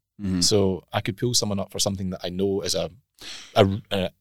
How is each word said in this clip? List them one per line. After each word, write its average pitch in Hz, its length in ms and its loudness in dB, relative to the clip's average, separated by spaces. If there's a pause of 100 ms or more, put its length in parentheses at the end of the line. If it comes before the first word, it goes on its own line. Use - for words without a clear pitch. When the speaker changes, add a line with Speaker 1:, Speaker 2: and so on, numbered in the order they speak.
(200)
Speaker 1:
Mm-hmm. 92 220 0
Speaker 2:
So 95 500 2
I 107 100 -2
could 110 160 -4
pull 123 180 0
someone 104 240 0
up - 120 -8
for 98 60 -10
something 98 320 -2
that 90 140 -8
I 90 60 -4
know 98 320 0
is 90 120 -2
a, 85 160 -2 (680)
a, 104 240 4 (120)
a, 92 180 -2 (120)